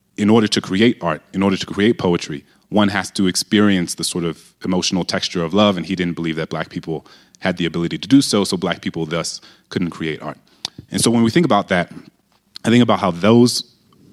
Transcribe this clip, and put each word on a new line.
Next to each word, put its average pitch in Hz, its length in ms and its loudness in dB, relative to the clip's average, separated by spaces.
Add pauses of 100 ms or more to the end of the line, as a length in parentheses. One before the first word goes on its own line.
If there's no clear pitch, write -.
(160)
in 104 140 0
order 110 180 6
to - 140 0
create 107 400 2
art, 80 220 -4 (100)
in 92 80 -2
order 98 160 2
to - 80 -6
create 110 320 0
poetry, 85 480 -2 (240)
one 104 200 2
has 95 220 -4
to 95 140 -2
experience 98 680 2
the - 80 -8
sort 87 200 -4
of - 300 -8 (100)
emotional 92 400 -2
texture - 400 -4
of 82 120 -4
love, 104 200 2
and 82 120 -8
he 95 80 -4
didn't 87 180 -2
believe 80 220 -4
that 80 140 -6
black 80 200 -8
people 80 360 -8 (340)
had 90 180 -2
the 87 80 -2
ability 82 320 -4
to 90 100 -10
do 139 140 8
so, 101 220 2
so 92 140 -2
black 87 240 -4
people 82 260 -6
thus 80 340 -6 (280)
couldn't 90 200 -4
create 78 320 -8
art. 73 160 -12 (540)
And 98 100 -2
so 117 80 2
when 117 140 2
we 113 80 2
think 175 160 2
about 101 220 2
that, 87 220 0 (720)
I 110 60 -2
think 120 140 6
about 110 160 2
how 98 100 0
those 113 680 2 (380)